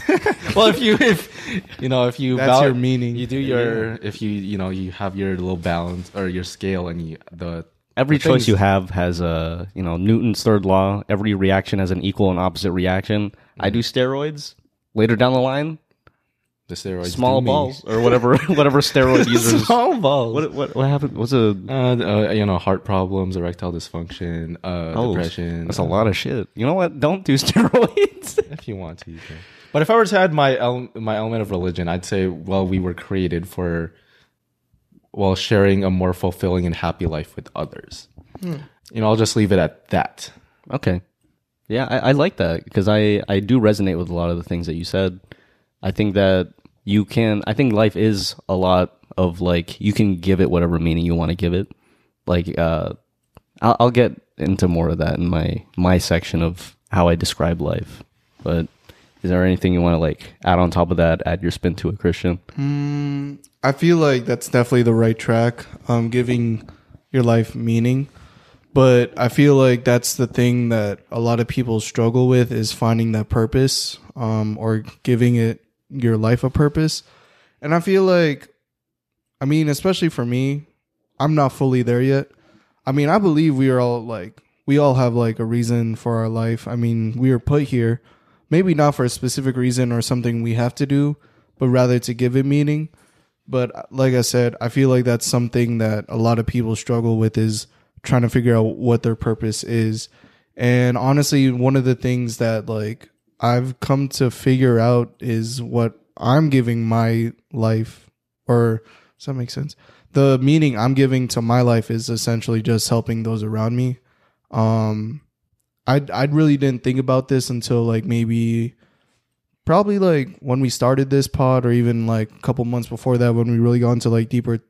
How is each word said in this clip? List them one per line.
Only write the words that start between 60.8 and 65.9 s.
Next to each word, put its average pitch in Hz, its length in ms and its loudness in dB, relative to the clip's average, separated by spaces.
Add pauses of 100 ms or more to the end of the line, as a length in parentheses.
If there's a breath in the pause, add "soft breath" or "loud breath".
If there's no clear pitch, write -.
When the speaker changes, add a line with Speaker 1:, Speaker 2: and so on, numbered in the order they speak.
Speaker 3:
of 87 80 0
that, 82 300 2
add 85 160 -4
your 85 80 -2
spin 85 240 -4
to - 140 -6
it, 101 100 -6
Christian? 90 400 -2 (180)
Speaker 2:
Mm, 143 800 -4 (240)
I 135 120 0
feel 170 240 4
like 135 280 2
that's 120 240 -4
definitely 123 340 2
the 117 100 4
right 113 260 2
track, 117 460 0 (220)
um, 117 220 0